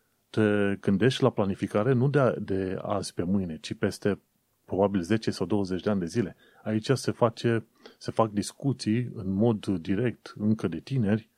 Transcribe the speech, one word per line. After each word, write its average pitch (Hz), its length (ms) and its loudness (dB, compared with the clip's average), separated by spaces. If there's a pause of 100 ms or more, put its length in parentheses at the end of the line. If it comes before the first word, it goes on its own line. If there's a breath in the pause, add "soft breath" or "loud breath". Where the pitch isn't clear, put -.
(300 soft breath)
te 104 520 2
gândești 104 420 2
la 120 60 6
planificare 104 640 0
nu 127 160 2
de 143 100 2
a-, 123 200 4
de 95 420 -2
azi 98 320 -4
pe 101 100 -4
mâine, 90 380 -2
ci - 120 -8
peste 98 460 -2 (460)
probabil 98 360 2
zece 110 300 0
sau 95 140 -4
douăzeci 92 360 0
de 104 80 -2
ani 101 100 0
de 87 60 -2
zile. 87 300 -2 (280 soft breath)
Aici 107 300 -2
se - 180 -2
face, 113 540 0 (320 loud breath)
se - 140 -10
fac 113 200 2
discuții 117 840 -2
în 98 180 -6
mod 107 340 2
direct, 98 720 -2
încă 107 300 0
de 82 120 -6
tineri, 110 580 -2